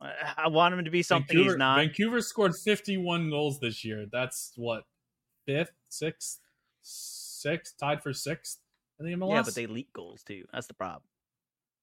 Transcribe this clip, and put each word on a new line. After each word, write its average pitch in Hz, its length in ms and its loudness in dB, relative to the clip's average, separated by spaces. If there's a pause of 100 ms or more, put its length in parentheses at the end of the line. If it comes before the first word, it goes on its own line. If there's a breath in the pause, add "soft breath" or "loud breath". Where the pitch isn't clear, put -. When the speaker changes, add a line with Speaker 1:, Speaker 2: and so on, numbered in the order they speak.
Speaker 1:
I, 147 360 -8
I 160 120 2
want 175 260 6
him 180 100 -2
to 160 60 -8
be 175 100 4
something 165 340 2
Speaker 2:
Vancouver, 190 180 8
Speaker 1:
he's 151 40 2
not. 135 200 6
Speaker 2:
Vancouver 208 440 2
scored 196 360 2
fifty-one 180 720 0
goals 147 320 0
this 113 240 -4
year. 107 260 -6
That's 123 460 -6
what, 117 260 -4 (640)
fifth, 147 260 0 (180)
sixth, - 520 -8 (400)
sixth, - 1000 -8
tied 147 240 -2
for 139 100 -4
sixth - 460 -8 (400)
in 151 80 -10
the 175 60 -6
M 180 100 -4
L 190 80 -2
S? 208 40 4
Speaker 1:
Yeah, 226 60 4
but - 140 -4
they 120 120 -4
leak 117 260 -8
goals - 300 -16
too. 95 300 -12
That's 123 140 -6
the 107 80 -20
problem. 87 280 -8 (800)